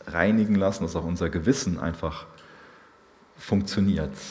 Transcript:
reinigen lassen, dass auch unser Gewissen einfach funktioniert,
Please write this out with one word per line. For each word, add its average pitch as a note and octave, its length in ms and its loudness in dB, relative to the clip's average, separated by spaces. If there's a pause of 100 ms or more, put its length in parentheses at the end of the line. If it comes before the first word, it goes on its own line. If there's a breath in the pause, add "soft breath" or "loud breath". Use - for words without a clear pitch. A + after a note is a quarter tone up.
reinigen G#2 480 4
lassen, G2 280 2
dass E2 140 -4
auch D#2+ 80 -2
unser E2+ 240 -2
Gewissen E2+ 500 0
einfach E2 460 -6 (1120 loud breath)
funktioniert, G2 760 0 (200)